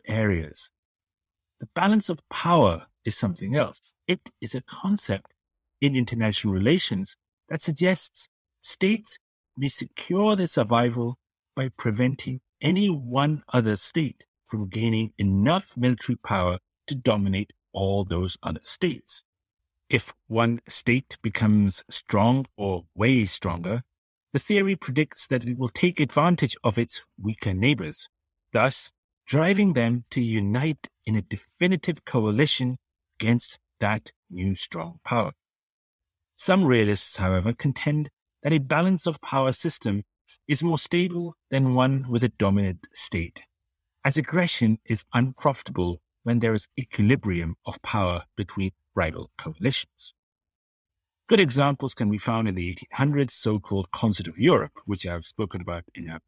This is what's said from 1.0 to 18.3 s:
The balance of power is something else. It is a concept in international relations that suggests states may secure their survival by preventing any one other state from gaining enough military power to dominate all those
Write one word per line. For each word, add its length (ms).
The 160
balance 340
of 200
power 580
is 100
something 400
else. 380
It 140
is 140
a 60
concept 720
in 140
international 580
relations 640
that 120
suggests 680
states 560
may 120
secure 680
their 120
survival 680
by 220
preventing 640
any 280
one 580
other 280
state 480
from 240
gaining 480
enough 600
military 380
power 440
to 80
dominate 580
all 320
those 380